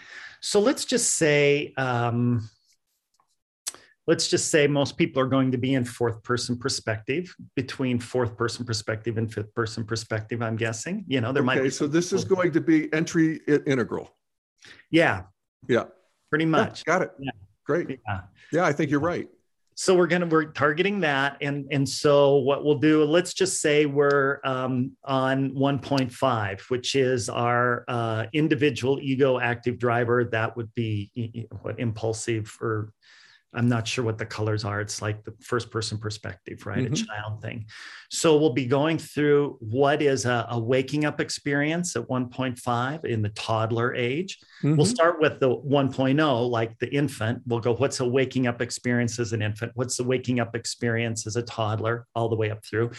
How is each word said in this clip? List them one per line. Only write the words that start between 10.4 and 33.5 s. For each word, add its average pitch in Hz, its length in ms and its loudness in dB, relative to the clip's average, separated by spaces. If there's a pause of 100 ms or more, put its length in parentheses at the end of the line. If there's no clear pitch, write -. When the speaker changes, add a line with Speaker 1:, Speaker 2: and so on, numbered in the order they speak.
Speaker 1:
I'm 113 120 -2
guessing. 113 520 -6
You 131 140 0
know, 117 120 -2
there 143 100 2
might 131 140 2
Speaker 2:
Okay, 135 80 2
Speaker 1:
be 139 60 2
Speaker 2:
so 151 140 -4
Speaker 1:
some 139 60 -2
Speaker 2:
this 175 220 0
is 185 100 0
Speaker 1:
people 190 140 2
Speaker 2:
going 175 160 2
to 160 80 4
be 156 320 4
entry 160 540 2
i-, 143 180 6
integral. 113 500 -2 (760)
Speaker 1:
Yeah. 131 320 4 (440)
Speaker 2:
Yeah. 113 180 2 (440)
Speaker 1:
Pretty 160 160 0
Speaker 2:
Yeah, 160 60 2
Speaker 1:
much. 113 340 0
Speaker 2:
got 175 160 2
it. - 180 -4
Speaker 1:
Yeah. 135 120 -8 (340)
Speaker 2:
Great. 156 240 -2 (180)
Speaker 1:
Yeah. 95 140 -4 (300)
Speaker 2:
Yeah, 170 140 2
I 147 80 4
think 147 180 0
you're 147 80 2
right. 160 280 -4 (500)
Speaker 1:
So - 160 2
we're 175 140 6
gonna, 175 200 2
we're 156 260 2
targeting 180 480 2
that. 139 400 2
And, 143 300 -4
and 139 180 2
so 143 480 6
what 139 260 2
we'll 147 140 4
do, 156 260 6
let's 175 300 2
just - 260 0
say 151 260 4
we're, 143 600 2
um, 131 460 -2 (120)
on 135 500 0
one 139 260 2
point 131 340 -2
five, 107 560 0
which 127 260 -2
is 127 320 2
our, 120 640 2
uh, 113 420 -2
individual 139 720 0
ego 135 380 2
active 120 380 -2
driver. 120 460 2
That 113 320 -2
would 113 200 -10
be, 107 420 -4
y-, 110 160 -6
y-, 113 140 -10 (140)
what, 107 180 -8
impulsive, 110 800 -4
or 107 320 -4 (640)